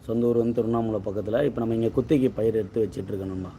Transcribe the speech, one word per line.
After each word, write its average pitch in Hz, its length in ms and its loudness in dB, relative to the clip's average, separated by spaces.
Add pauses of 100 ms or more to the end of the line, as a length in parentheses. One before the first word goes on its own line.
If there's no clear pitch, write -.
சொந்த 117 220 2
ஊர் 120 100 4
வந்து 117 160 2
திருவண்ணாமலை 113 520 0
பக்கத்துல. 107 400 0
இப்ப 120 140 -2
நம்ம 113 140 0
இங்க 113 160 2
குத்தகைக்கு 131 460 2
பயிர் 110 200 2
எடுத்து 110 280 0
வச்சிட்டு 104 240 -6
இருக்கோம் 95 260 -6
நம்ம 92 140 -6 (120)